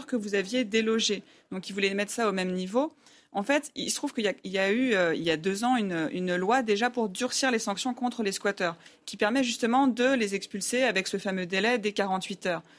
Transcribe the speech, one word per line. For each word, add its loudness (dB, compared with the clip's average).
que -2
vous -4
aviez 0
délogé. 0
Donc, -8
il -10
voulait 2
mettre -2
ça 0
au 2
même 0
niveau. 0
En -2
fait, 0
il -6
se -2
trouve -4
qu'il -2
y 2
a, 0
il -6
y 0
a 4
eu, 2
euh, 4
il -2
y 2
a 2
deux -2
ans, 4
une, 0
une 0
loi 4
déjà 2
pour -2
durcir -2
les 2
sanctions -2
contre -4
les 0
squatteurs, -2
qui -12
permet 2
justement 2
de 4
les 2
expulser -2
avec 0
ce -4
fameux -2
délai 2
des -2
quarante-huit -2
heures. -2